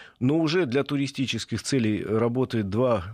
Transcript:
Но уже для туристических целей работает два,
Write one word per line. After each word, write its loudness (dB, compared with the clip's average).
Но 2
уже 2
для 0
туристических -4
целей 2
работает 0
два, 2